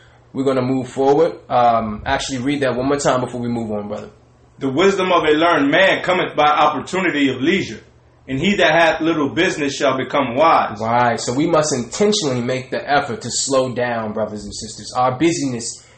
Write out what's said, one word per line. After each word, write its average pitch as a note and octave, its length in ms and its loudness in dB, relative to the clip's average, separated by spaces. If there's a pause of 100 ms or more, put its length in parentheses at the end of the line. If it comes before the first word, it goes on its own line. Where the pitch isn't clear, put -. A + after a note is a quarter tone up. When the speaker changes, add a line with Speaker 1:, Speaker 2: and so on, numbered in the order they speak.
(320)
Speaker 1:
We're C3 120 -4
gonna C3 180 2
move B2+ 260 -2
forward. C#3+ 500 2 (100)
Um, A2+ 560 2
actually, C3+ 340 -4
read C#3 240 -2
that B2+ 120 0
one C3 140 -2
more C#3+ 100 0
time C3+ 220 2
before B2 200 -6
we A#2+ 80 -6
move A2+ 220 -4
on, G#2 160 -6
brother. G#2 240 -10 (480)
Speaker 2:
"The C3+ 140 -2
wisdom F#3 400 2
of E3 120 4
a D3+ 80 6
learned D3+ 380 4
man F3 320 4
cometh F3 320 -2
by D3 120 4
opportunity D3+ 800 0
of A#2 120 -4
leisure, D3+ 420 -2 (440)
and C3+ 140 -6
he G3+ 160 2
that E3 160 4
hath E3 280 4
little D#3 340 0
business D#3+ 420 0
shall C3 200 0
become B2+ 380 -2
wise." A#2+ 460 2
Speaker 1:
Right. A#2 400 0
So A#2+ 140 -4
we D3 120 0
must D3+ 280 2
intentionally C#3 680 -2
make B2+ 300 -6
the A#2 200 -6
effort C#3 300 0
to A#2+ 100 -8
slow C3 440 0
down, A#2 380 -4
brothers G#2+ 320 -6
and G2 100 -12
sisters. - 420 -14
Our B2+ 220 0
busyness C#3 680 -2 (120)